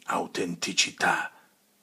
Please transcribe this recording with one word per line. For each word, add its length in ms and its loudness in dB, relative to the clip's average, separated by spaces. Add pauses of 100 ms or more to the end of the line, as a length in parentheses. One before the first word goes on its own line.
autenticità, 1300 0 (520)